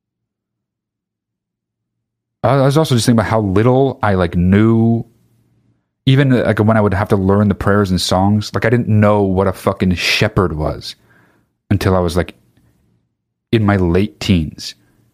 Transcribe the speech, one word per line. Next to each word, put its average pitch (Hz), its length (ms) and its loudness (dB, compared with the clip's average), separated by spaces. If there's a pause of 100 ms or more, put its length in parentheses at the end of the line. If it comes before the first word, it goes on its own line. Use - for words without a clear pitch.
(2500)
I 135 200 0
was 135 140 2
also 151 200 0
just 113 100 -2
thinking 117 140 2
about 101 100 -2
how 110 120 0
little 120 600 0
I, 104 140 0
like, 90 200 -2
knew, 113 720 2 (1000)
even, 135 240 2
like, 107 280 0
when 110 180 2
I 107 40 2
would 101 140 0
have 104 140 -4
to 107 80 2
learn 98 320 2
the 98 60 0
prayers 101 360 0
and 87 100 -2
songs, 101 540 -2
like, 95 100 -2
I 113 60 0
didn't 120 160 0
know 107 340 2
what 95 240 0
a 95 80 -2
fucking 95 400 -2
shepherd 92 600 -2
was - 420 -8 (720)
until 98 260 0
I 92 40 2
was, 87 180 -2
like, 82 160 -4 (1160)
in 113 120 2
my 101 120 2
late 92 440 0
teens. - 540 -4 (400)